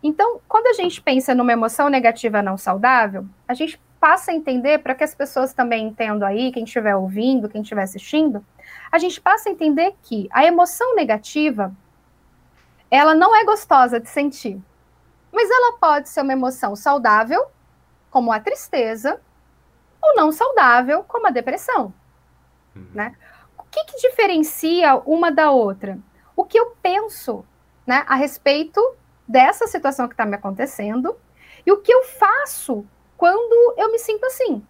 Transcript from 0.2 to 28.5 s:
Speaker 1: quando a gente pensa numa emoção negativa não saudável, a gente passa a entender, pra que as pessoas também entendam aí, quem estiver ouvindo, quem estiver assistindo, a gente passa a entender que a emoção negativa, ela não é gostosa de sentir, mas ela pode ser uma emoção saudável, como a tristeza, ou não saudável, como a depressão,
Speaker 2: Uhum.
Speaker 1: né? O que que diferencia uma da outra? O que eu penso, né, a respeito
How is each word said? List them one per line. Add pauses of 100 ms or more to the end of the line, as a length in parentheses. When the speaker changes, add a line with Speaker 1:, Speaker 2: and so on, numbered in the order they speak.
Speaker 1:
quando
a
gente
pensa
numa
emoção
negativa
não
saudável, (200)
a
gente (200)
passa
a
entender,
pra
que
as
pessoas
também
entendam
aí,
quem
estiver
ouvindo,
quem
estiver
assistindo, (460)
a
gente
passa
a
entender
que
a
emoção
negativa, (1200)
ela
não
é
gostosa
de
sentir, (760)
mas
ela
pode
ser
uma
emoção
saudável, (640)
como
a
tristeza, (840)
ou
não
saudável,
como
a
depressão, (840)
Speaker 2:
Uhum.
Speaker 1:
né? (440)
O
que
que
diferencia
uma
da
outra? (360)
O
que
eu
penso, (420)
né,
a
respeito (480)